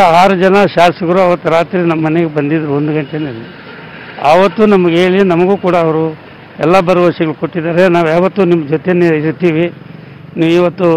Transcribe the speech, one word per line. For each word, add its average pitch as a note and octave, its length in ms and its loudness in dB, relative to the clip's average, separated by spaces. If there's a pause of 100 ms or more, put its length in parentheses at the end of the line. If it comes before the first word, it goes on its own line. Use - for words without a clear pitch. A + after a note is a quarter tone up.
(200)
ಆರು G3 140 4 (100)
ಜನ F#3+ 120 4 (200)
ಶಾಸಕರು F3 500 2
ಅವತ್ತು F3 300 -2
ರಾತ್ರಿ F3 340 -2
ನಮ್ಮ D#3+ 180 -2
ಮನೆಗೆ D#3+ 300 -2
ಬಂದಿದ್ರು D3+ 400 -2
ಒಂದು D3+ 200 -4
ಗಂಟೆನಲ್ಲಿ. C3+ 480 -8 (840)
ಆವತ್ತು F#3+ 300 2 (120)
ನಮಗೆ F3 280 2
ಹೇಳಿ, F#3 180 2 (140)
ನಮಗೂ F3+ 220 0 (100)
ಕೂಡ F3 80 0 (120)
ಅವರು D#3+ 200 -2 (600)
ಎಲ್ಲ F3 100 4 (120)
ಭರವಸೆಗಳು F3 540 0
ಕೊಟ್ಟಿದ್ದಾರೆ, E3+ 420 -2 (120)
ನಾವು E3+ 180 0
ಯಾವತ್ತೂ F#3 380 0
ನಿಮ್ಮ E3+ 100 0 (120)
ಜೊತೆನೇ F3 340 0 (220)
ಇರ್ತೀವಿ, E3 360 -2 (720)
ನೀವು E3 220 2
ಇವತ್ತು F3 360 0